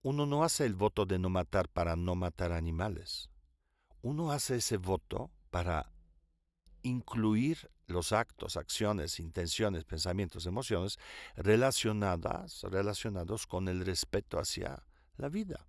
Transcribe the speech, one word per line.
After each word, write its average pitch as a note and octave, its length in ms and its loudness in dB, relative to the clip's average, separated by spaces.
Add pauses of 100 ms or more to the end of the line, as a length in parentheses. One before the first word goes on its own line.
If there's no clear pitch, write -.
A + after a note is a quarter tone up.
Uno C#3+ 240 2
no C#3+ 180 4
hace D#3 220 4
el A2 80 2
voto G2+ 320 4
de F#2 140 2
no F#2 100 2
matar F#2 400 2
para E2+ 260 0
no F2 200 0
matar F2+ 360 -2
animales. E2+ 760 -4 (720)
Uno D3+ 300 -2
hace C3+ 260 0
ese A2 200 0
voto F#2+ 540 -2 (180)
para F2 420 0 (920)
incluir B2 840 0 (180)
los F2 260 0
actos, - 440 -2
acciones, G2 640 -2
intenciones, E2+ 640 -2
pensamientos, F2 640 -4
emociones G2 520 -2 (380)
relacionadas, G#2+ 1300 2
relacionados G2 840 -2
con F#2+ 200 -2
el F2+ 180 0
respeto F#2 540 -2
hacia - 440 -6 (340)
la C#3 120 -4
vida. F#3+ 400 -6